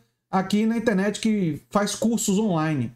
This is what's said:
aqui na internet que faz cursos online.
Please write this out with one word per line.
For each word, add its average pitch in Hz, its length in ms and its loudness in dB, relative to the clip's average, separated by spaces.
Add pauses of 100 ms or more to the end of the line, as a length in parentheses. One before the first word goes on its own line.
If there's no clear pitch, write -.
(300)
aqui 202 380 0
na 226 100 0
internet 208 420 0
que 196 420 0 (100)
faz 208 240 0
cursos 214 420 0
online. 156 580 -2